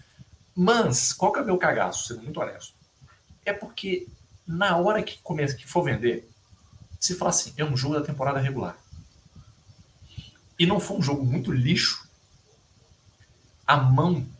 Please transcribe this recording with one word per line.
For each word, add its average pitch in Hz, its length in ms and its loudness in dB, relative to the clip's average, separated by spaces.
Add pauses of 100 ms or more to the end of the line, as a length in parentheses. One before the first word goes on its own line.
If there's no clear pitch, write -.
(600)
Mas, 185 540 4
qual 190 180 2
que - 60 -2
é 285 60 -2
o - 20 -4
meu 180 120 2
cagaço, 113 500 0
sendo 117 160 -12
muito 139 180 -8
honesto? - 320 -10 (720)
É 202 80 -2
porque 190 540 -6 (380)
na 175 320 0
hora 202 260 2
que - 180 -12
começa, 143 340 -2
que - 120 -16
for 180 160 2
vender, 117 440 0 (720)
se - 140 -2
fala 175 160 -2
assim, - 260 0
"É 151 80 -2
um 139 140 -2
jogo 139 160 -2
da 147 80 0
temporada 135 380 -2
regular." 127 360 -4 (1800)
E 170 80 4
não 190 140 4
for - 180 -6
um 196 40 0
jogo 139 220 0
muito 131 280 0
lixo, 135 580 0 (1600)
a 143 100 6
mão 135 480 4 (140)